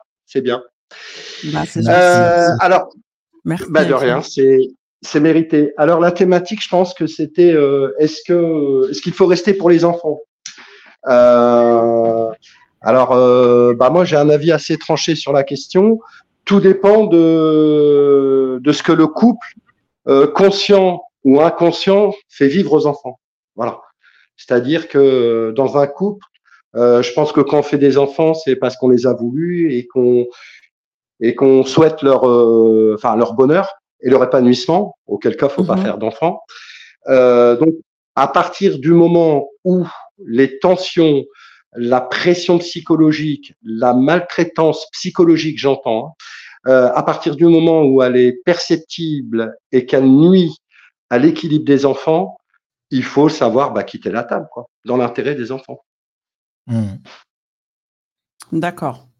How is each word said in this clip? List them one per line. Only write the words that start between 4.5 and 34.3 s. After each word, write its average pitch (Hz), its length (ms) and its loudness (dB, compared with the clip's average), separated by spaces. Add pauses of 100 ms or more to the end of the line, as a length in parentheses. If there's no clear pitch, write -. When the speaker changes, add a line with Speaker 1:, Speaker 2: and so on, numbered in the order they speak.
Speaker 1:
c'est - 180 -4
mérité. 156 580 0
Alors, 165 220 2
la 170 120 2
thématique, 180 520 -2
je - 60 -12
pense 185 240 -2
que 160 140 -6
c'était, 160 460 0
euh, 139 460 0
est-ce 156 260 -2
que, 151 640 0
est-ce - 120 -10
qu'il 170 120 -8
faut 190 140 0
rester 175 260 0
pour 175 160 0
les 170 140 4
enfants ? 170 360 -4 (880)
Euh, 117 1200 2 (520)
alors, 123 300 2
euh, 123 640 4
bah, 127 160 2
moi, 175 160 2
j'ai 156 100 -2
un 147 140 2
avis 151 220 0
assez 156 260 -4
tranché 156 380 -4
sur 143 180 -6
la 139 100 2
question. 196 560 -2 (460)
Tout 202 140 2
dépend 196 460 4
de, 147 1600 2
de 143 100 2
ce 143 120 -6
que 170 80 0
le 160 160 4
couple, 220 400 -2 (600)
euh, 135 200 4
conscient 190 760 0 (200)
ou 135 180 4
inconscient, 180 720 0 (160)
fait - 180 0
vivre 160 260 -2
aux 147 140 2
enfants. 127 320 -8 (360)
Voilà. 117 240 -8 (580)
C'est-à-dire 135 500 -4
que, - 100 -6
euh, 117 540 2
dans 123 260 -2
un 143 100 2
couple, 202 380 -8 (500)
euh, 120 280 2
je - 100 -6
pense 151 180 -2
que 147 100 2
quand 147 180 0
on 139 40 0
fait 135 140 -4
des 135 200 2
enfants, 151 360 0
c'est 147 220 -4
parce 127 220 -4
qu'on 127 120 0
les 123 160 2
a 123 80 0
voulus 156 600 -4
et 123 140 -6
qu'on, 123 380 0 (920)
et 117 160 -2
qu'on 135 280 2
souhaite 156 380 0
leur, 131 260 2
euh, 113 680 2
enfin, 113 180 -4
leur 113 180 -2
bonheur 151 380 0 (300)
et 127 80 -4
leur 127 140 4
épanouissement, 131 800 0